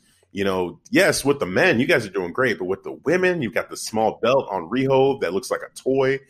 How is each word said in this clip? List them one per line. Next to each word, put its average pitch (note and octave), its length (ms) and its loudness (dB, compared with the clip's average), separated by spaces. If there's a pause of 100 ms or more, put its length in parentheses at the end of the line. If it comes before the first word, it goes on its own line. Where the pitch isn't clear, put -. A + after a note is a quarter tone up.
(300)
you G2 140 -4
know, F#2 340 -2 (120)
yes, D#3+ 340 2
with C#3 160 2
the F#2 60 -2
men, B2 340 2
you C3+ 60 0
guys D3+ 180 2
are G2 60 -12
doing F#2 240 -4
great, B2 240 0
but F#2 80 -6
with F#2+ 160 -4
the C#2 100 -10
women, F3+ 480 0
you've A2+ 140 -4
got - 160 -2
the D#2+ 80 -12
small G#2+ 440 -2
belt A#2+ 280 2
on F2+ 180 -6
Riho C3+ 540 2
that F2 100 0
looks F#2 180 -4
like F#2 120 -4
a - 120 -14
toy. C3+ 560 0